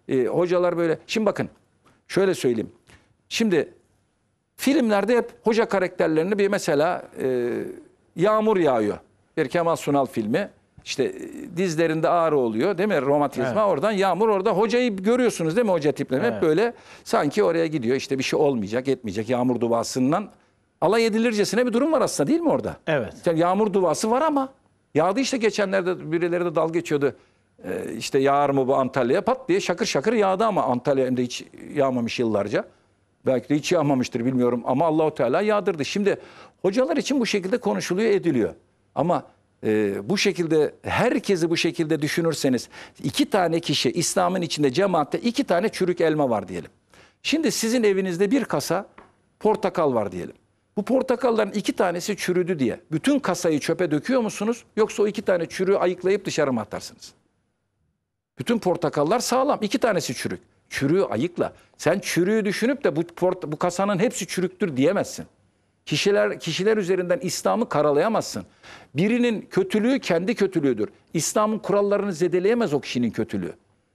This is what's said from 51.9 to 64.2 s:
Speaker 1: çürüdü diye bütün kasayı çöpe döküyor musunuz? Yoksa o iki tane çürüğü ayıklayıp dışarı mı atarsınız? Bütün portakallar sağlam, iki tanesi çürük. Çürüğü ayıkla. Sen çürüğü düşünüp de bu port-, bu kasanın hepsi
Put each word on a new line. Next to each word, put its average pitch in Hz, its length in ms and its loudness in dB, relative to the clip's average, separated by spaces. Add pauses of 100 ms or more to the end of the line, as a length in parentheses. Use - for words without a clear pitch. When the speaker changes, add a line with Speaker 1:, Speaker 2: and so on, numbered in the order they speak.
Speaker 1:
çürüdü 180 420 -2
diye 117 200 0 (120)
bütün 269 280 0
kasayı 165 400 0
çöpe 165 320 -2
döküyor 240 300 0
musunuz? 220 420 -4 (140)
Yoksa 214 260 0
o 208 40 4
iki 208 140 -4
tane 175 240 0
çürüğü 185 320 0
ayıklayıp 185 480 0
dışarı 143 280 0
mı 113 80 0
atarsınız? - 520 -14 (1300)
Bütün 226 200 0
portakallar 165 600 0
sağlam, 262 420 0
iki 214 160 0
tanesi 185 380 0
çürük. 98 240 -6 (300)
Çürüğü 160 340 2
ayıkla. 123 500 -2 (240)
Sen 170 220 2
çürüğü 196 460 0
düşünüp 233 380 0
de 160 120 0
bu 160 60 0
port-, 175 500 -2
bu 151 60 -4
kasanın 190 420 0
hepsi 208 280 0